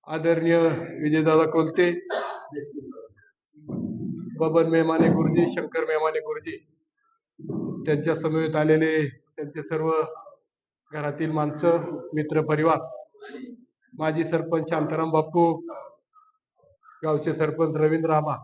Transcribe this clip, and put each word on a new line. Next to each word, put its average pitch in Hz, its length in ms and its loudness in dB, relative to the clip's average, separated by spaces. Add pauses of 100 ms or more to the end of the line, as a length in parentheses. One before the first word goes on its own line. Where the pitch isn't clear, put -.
आदरणीय 165 520 2 (400)
विजयदादा 156 480 4
कोलते, 165 440 2 (2500)
बबन 160 320 2
मेमाने 160 400 4
गुरुजी, 170 360 4 (100)
शंकर 160 300 -2
मेमाने 156 360 0
गुरुजी, 151 360 -8 (1300)
त्यांच्या 151 300 0
समवेत 160 400 -2
आलेले 156 360 4 (140)
त्यांचे 147 580 -12
सर्व 160 260 -2 (1000)
घरातील 151 380 -4
माणसं, 170 840 -2
मित्र 151 280 0
परिवार, 151 360 2 (1160)
माजी 156 300 -2
सरपंच 160 460 -2
शांताराम 160 400 -2
बापू, 165 420 4 (1500)
गावचे 156 320 0
सरपंच 156 420 0
रवींद्र 160 360 2
आबा 151 320 2